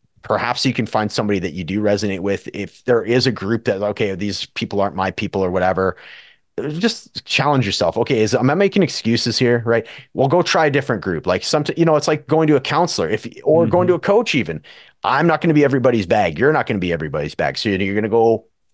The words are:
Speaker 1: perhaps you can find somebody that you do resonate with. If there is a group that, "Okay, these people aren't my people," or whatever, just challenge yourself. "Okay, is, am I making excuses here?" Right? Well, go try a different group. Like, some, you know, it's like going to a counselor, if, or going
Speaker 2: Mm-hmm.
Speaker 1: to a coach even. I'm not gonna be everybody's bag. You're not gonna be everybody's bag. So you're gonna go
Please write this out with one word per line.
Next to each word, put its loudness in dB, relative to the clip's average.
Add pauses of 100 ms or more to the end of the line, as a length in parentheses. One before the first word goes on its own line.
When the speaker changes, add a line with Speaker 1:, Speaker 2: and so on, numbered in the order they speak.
(220)
Speaker 1:
perhaps -2
you 0
can -2
find -2
somebody -2
that -6
you -6
do -4
resonate -2
with. -4
If -12
there 2
is 2
a 2
group -4
that, -2
"Okay, -4
these -6
people -6
aren't -2
my -2
people," -4
or 0
whatever, 0 (840)
just -6
challenge 2
yourself. 0
"Okay, 0
is, 2
am 2
I 2
making 2
excuses -2
here?" 2
Right? 2 (280)
Well, 2
go 4
try 2
a 2
different -2
group. -4
Like, 0
some, 0 (120)
you 4
know, 4
it's 0
like -2
going 2
to 6
a 4
counselor, -2
if, -4 (180)
or 4
going 2
Speaker 2:
Mm-hmm. 4
Speaker 1:
to 4
a -2
coach 0
even. -4 (400)
I'm 2
not 2
gonna 2
be 6
everybody's 2
bag. 2
You're 4
not 0
gonna -2
be -2
everybody's -4
bag. -2
So -2
you're -2
gonna -2
go 2 (300)